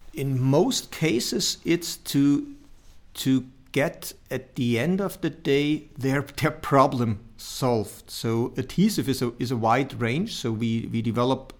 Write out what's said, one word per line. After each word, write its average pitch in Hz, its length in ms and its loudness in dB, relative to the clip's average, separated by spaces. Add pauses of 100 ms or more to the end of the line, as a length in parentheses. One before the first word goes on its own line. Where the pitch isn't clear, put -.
(120)
In 135 280 -2
most 151 500 4
cases, 208 760 -2
it's - 320 0
to, - 580 2 (600)
to 131 320 0 (260)
get - 400 -4 (180)
at 127 260 -8
the 120 220 0
end 175 220 0
of 196 200 -6
the 165 100 -2
day 147 640 0
their, 135 260 0
their - 280 -2
problem 131 720 2 (160)
solved. - 720 -2
So 117 460 -2
adhesive 175 520 0
is 131 140 0
a, 120 160 -2
is 123 140 -4
a 127 40 -2
wide 113 440 2
range. 139 340 -2
So - 160 -4
we, 113 420 -2
we 117 80 0
develop, 120 600 0